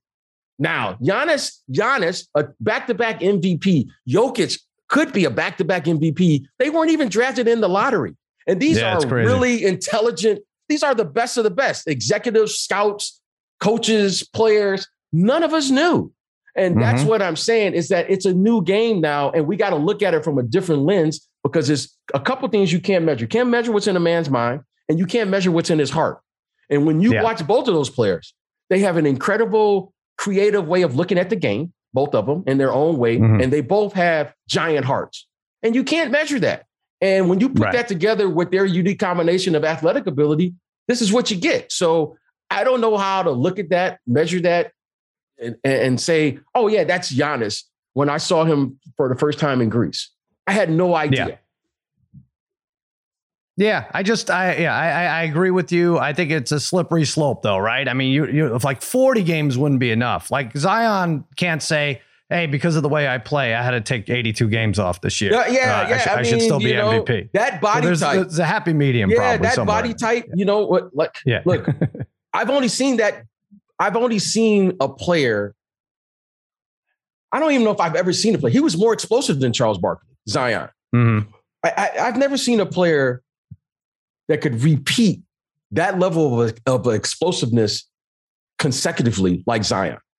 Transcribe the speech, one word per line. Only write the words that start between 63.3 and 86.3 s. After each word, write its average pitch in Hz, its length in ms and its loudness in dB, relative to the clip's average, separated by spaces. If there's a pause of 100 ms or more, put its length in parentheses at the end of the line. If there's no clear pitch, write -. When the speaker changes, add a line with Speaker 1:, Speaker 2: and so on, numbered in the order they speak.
Speaker 2:
I 117 80 -2
had 123 100 0
to 120 100 -2
take 113 260 -6
eighty-two 117 400 0
games 110 300 0
off 90 240 -2
this - 180 -4
year. 101 120 0
Speaker 1:
Yeah, 233 160 2
yeah, 254 120 2 (200)
Speaker 2:
Uh, - 60 -2
I - 40 0
Speaker 1:
yeah. 240 80 0
Speaker 2:
sh-, - 80 0
Speaker 1:
I - 80 0
Speaker 2:
I - 80 0
should 233 160 2
Speaker 1:
mean, - 80 2
Speaker 2:
still 160 140 2
be - 100 0
Speaker 1:
you 123 60 2
know, - 140 2
Speaker 2:
M 113 140 0
V 110 200 -2
P." - 100 -18
Speaker 1:
that 220 200 0
Speaker 2:
So 151 60 -10
Speaker 1:
body 208 260 2
Speaker 2:
there's, 175 140 2
Speaker 1:
type. 165 220 2
Speaker 2:
there's 180 160 -6
a 170 80 2
happy 196 260 -2
medium 143 380 2
Speaker 1:
Yeah, 226 80 4
Speaker 2:
probably 240 280 2
Speaker 1:
that 247 80 2
Speaker 2:
somewhere. 214 280 0
Speaker 1:
body 233 120 -4
type, 233 400 -2
you 190 120 0
know, 202 200 2
what, 180 300 -2
like, - 180 -2 (120)
Speaker 2:
Yeah. 117 180 0
Speaker 1:
look, - 220 0 (340)
Speaker 2:
<laughs> - 320 -18
Speaker 1:
I've 214 160 -2
only 262 200 2
seen 254 280 0
that, 214 280 -2 (540)
I've 196 180 0
only 233 220 0
seen 202 600 2
a 135 80 0
player 117 680 -2 (1800)
I 254 80 -2
don't 311 120 2
even 247 120 4
know 214 60 2
if 202 100 -2
I've 165 160 0
ever 180 160 0
seen 214 220 0
a 165 40 0
play. 131 120 0
He 175 100 4
was 285 160 2
more 220 160 4
explosive 220 480 0
than 127 120 0
Charles 110 260 0
Barkley, 87 300 -4 (200)
Zion. 113 400 -2 (260)
Speaker 2:
Mm-hmm. 113 360 2 (340)
Speaker 1:
I, 170 120 0
I, 202 300 -2
I've 233 120 -2
never 277 180 2
seen 240 240 0
a 185 60 0
player 139 560 0 (1080)
that 151 140 0
could 120 200 -2
repeat 160 580 2 (520)
that 185 260 -2
level 160 440 2